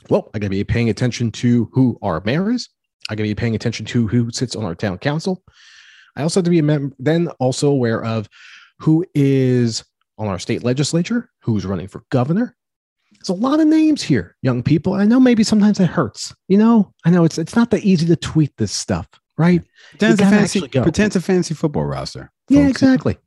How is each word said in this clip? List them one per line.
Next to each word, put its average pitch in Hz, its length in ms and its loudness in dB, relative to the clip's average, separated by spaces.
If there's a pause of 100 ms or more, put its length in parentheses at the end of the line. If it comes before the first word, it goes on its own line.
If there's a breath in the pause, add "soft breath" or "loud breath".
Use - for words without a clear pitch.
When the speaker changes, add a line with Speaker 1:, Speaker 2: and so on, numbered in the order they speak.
(100)
Speaker 1:
Well, 180 240 0
I 113 40 -6
gotta 101 120 -4
be 98 120 -2
paying 117 280 -2
attention 120 420 -4
to 120 400 0
who 131 300 0
our 87 240 -4
mayor 175 240 -2
is. 247 180 -4 (400)
I 110 60 -8
gotta 107 140 -4
be 104 60 -4
paying 113 200 -4
attention 107 320 -6
to 120 220 -2
who 120 220 -2
sits - 240 -8
on 107 100 -8
our 85 100 -6
town 98 240 -4
council. 165 440 -4 (760 soft breath)
I 127 60 -8
also 170 180 0
have 175 40 -2
to 175 60 0
be 175 80 4
a 156 40 2
mem-, 147 360 0
then 160 300 0 (120)
also 131 300 0
aware 120 340 0
of 113 240 -6 (500 loud breath)
who 160 360 2
is 131 720 0 (340)
on 107 100 -6
our 92 100 -4
state 90 240 -6
legislature, 165 680 -2 (100)
who's 104 240 -2
running 95 240 -6
for - 220 -18
governor. 160 440 -2 (580)
There's - 180 -16
a 180 40 0
lot 269 260 0
of 320 60 4
names 311 360 2
here, - 400 -2
young 123 200 0
people. 170 320 0
I 196 100 0
know 233 140 4
maybe 240 240 4
sometimes 208 380 2
it 185 60 4
hurts. - 480 -4 (140)
You 196 100 4
know, 220 340 4 (120)
I 165 60 4
know 175 140 4
it's, 156 140 0
it's 160 180 -6
not 233 140 2
that 165 120 0
easy 180 240 2
to 165 100 4
tweet - 400 0
this 107 160 -4
stuff, - 360 -6 (300)
right? 170 240 4 (280 soft breath)
Speaker 2:
Pretend - 180 0
Speaker 1:
You 226 40 6
Speaker 2:
it's 196 80 4
a 196 40 4
Speaker 1:
gotta 202 120 6
Speaker 2:
fancy, 208 220 2
Speaker 1:
actually 151 100 -4
go. 127 140 0
Speaker 2:
pretend 175 240 2
it's 202 100 -2
a 180 40 2
fancy 180 340 0
football 147 300 -4
roster, 135 460 -8 (180)
Speaker 1:
Yeah, 285 180 4
Speaker 2:
folks. 269 160 0
Speaker 1:
exactly. 262 440 2